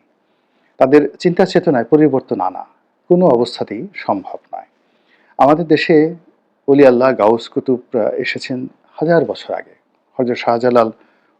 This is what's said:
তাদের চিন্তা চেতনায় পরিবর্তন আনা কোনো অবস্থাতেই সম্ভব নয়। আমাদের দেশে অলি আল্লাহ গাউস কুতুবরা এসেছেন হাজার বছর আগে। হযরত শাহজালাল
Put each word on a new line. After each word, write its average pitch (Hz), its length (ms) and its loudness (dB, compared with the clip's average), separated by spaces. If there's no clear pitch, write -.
তাদের 143 380 2
চিন্তা 180 300 0
চেতনায় 175 380 0
পরিবর্তন 135 560 0
আনা 90 240 -8
কোনো 180 180 2
অবস্থাতেই 120 680 -2
সম্ভব - 440 -8
নয়। - 120 -16
আমাদের 156 280 2
দেশে 156 480 2
অলি 139 180 6
আল্লাহ 127 260 4
গাউস 113 360 0
কুতুবরা 123 600 -4
এসেছেন 127 560 -8
হাজার 156 320 0
বছর 101 300 -10
আগে। - 200 -14
হযরত 120 240 -4
শাহজালাল 117 560 0